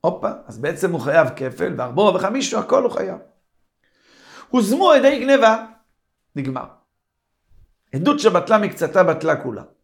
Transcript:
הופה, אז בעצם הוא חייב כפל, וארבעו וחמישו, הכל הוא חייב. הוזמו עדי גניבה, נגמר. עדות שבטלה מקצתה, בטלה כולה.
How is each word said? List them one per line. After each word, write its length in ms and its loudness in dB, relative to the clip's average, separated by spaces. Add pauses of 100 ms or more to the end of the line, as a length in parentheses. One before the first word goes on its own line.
הופה, 280 -2 (160)
אז 140 -20
בעצם 320 -4
הוא 100 -6
חייב 340 2
כפל, 420 -6
וארבעו 380 0
וחמישו, 440 -4
הכל 240 0
הוא 80 -2
חייב. 280 -6 (1300)
הוזמו 420 2
עדי 280 6
גניבה, 460 2 (720)
נגמר. 300 -8 (1300)
עדות 240 0
שבטלה 380 2
מקצתה, 460 0
בטלה 400 0
כולה. 200 -10 (200)